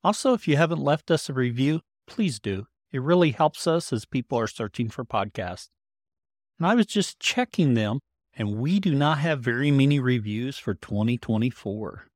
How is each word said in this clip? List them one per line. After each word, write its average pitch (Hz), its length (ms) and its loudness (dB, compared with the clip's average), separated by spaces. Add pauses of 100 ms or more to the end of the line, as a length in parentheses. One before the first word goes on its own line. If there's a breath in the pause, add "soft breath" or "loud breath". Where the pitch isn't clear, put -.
Also, 214 300 2
if - 160 -2
you 143 80 4
haven't 160 260 0
left 143 300 0
us - 160 0
a 151 40 -8
review, 131 480 0 (280)
please 160 320 -2
do. 98 260 -4 (240)
It 131 120 -4
really 170 280 4
helps 151 380 0
us 165 240 0
as 113 120 -2
people 127 320 -4
are 113 120 0
searching 113 400 -6
for 120 160 -8
podcasts. 98 640 -6 (920)
And 170 80 0
I 208 80 4
was 233 120 4
just - 340 -4
checking 170 540 0
them, 110 260 0 (400)
and 104 200 0
we 170 180 0
do 185 160 2
not 147 240 2
have 151 220 0
very 123 320 2
many 139 260 4
reviews 123 600 -2
for - 140 -4
twenty 110 460 -2
twenty-four. 110 960 -4